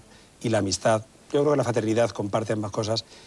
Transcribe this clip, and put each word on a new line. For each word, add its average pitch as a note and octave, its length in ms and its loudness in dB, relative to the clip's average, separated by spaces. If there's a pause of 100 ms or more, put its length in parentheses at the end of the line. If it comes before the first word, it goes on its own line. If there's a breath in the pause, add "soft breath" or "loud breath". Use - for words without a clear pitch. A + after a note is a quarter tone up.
(420 loud breath)
y B2 80 -2
la A2 100 2
amistad. G#2 420 0 (320)
Yo C#3+ 80 4
creo D3 100 4
que D3 60 2
la C3 80 2
fraternidad A2+ 460 2
comparte A2 420 -2
ambas G#2 180 -4
cosas. A2 320 -2 (240 loud breath)